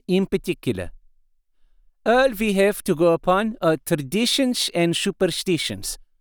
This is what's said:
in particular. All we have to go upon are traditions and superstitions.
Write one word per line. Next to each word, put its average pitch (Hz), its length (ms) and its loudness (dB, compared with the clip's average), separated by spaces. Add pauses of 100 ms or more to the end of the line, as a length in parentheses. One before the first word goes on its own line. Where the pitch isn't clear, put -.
in 190 180 2
particular. 110 680 -4 (1120)
All 254 240 4
we 214 240 -2
have 196 320 2
to 180 100 0
go 165 180 4
upon 190 480 0
are 160 160 2
traditions 214 960 -2
and 170 220 2
superstitions. - 1040 -2 (220)